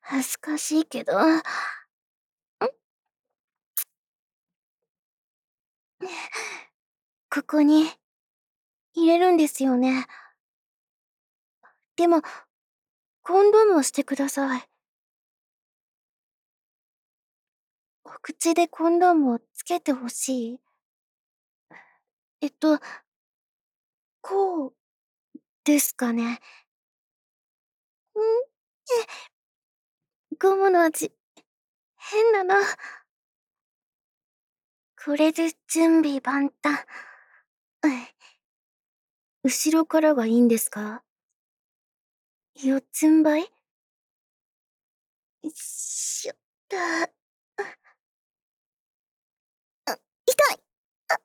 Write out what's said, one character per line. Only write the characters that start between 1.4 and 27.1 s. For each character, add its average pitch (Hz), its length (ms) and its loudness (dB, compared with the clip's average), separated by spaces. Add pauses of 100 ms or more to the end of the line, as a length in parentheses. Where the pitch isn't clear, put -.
こ 285 140 -4
こ 302 160 2
に、 311 260 6 (1040)
入 330 120 2
れ 339 120 4
る 370 120 4
ん 349 60 4
で 311 100 4
す - 160 -6
よ 262 140 2
ね。 262 320 0 (1900)
で 339 140 2
も、 330 140 4 (1000)
コ 370 180 2
ン 415 120 6
ド 427 100 6
ー 440 40 6
ム 392 100 4
を 269 80 2
し - 80 -6
て 277 100 -4
く 269 140 -4
だ 277 120 -4
さ 269 300 -4
い。 - 100 -14 (3250)
お - 80 -20
口 - 440 -4
で 339 120 2
コ 320 220 -4
ン 339 100 2
ド 359 140 4
ー - 20 4
ム 277 200 2
を 233 40 -6 (160)
つ - 80 -18
け 349 160 -6
て 302 140 -2
ほ 254 160 -6
し 240 460 -6
い？ 262 60 -20 (1800)
え 294 80 -6
っ - 20 -6
と、 302 300 0 (1400)
こ 370 460 -2
う、 - 80 -14 (880)
で 294 160 4
す - 160 -2
か 240 180 -4
ね。 233 200 -4
ん？ - 20 -8
え、 - 60 -18 (4000)